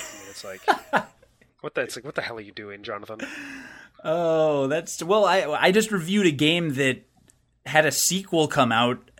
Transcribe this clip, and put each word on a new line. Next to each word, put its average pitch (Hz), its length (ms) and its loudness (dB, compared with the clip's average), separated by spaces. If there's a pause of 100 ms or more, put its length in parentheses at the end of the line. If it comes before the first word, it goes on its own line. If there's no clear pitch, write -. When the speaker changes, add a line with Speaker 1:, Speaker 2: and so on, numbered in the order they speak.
(220)
Speaker 1:
And - 80 -20
it's - 140 -18
like, - 180 -14 (300)
Speaker 2:
<laughs> - 680 -8
Speaker 1:
what - 140 -12
the, 143 60 -2
it's - 140 -8
like, 120 100 -16
what 151 100 -12
the - 60 -4
hell 117 160 -10
are 107 40 -12
you 101 100 -18
doing, 101 320 -14
Jonathan? 107 360 -12 (840)
Speaker 2:
Oh, 160 640 2
that's, 156 360 -4
well, 202 220 4
I, 180 200 4
I 151 260 4
just 220 200 2
reviewed 190 360 2
a 160 40 6
game 151 440 2
that 131 260 0 (640)
had 156 220 4
a 135 40 2
sequel 170 560 0
come 127 240 2
out 120 380 0 (100)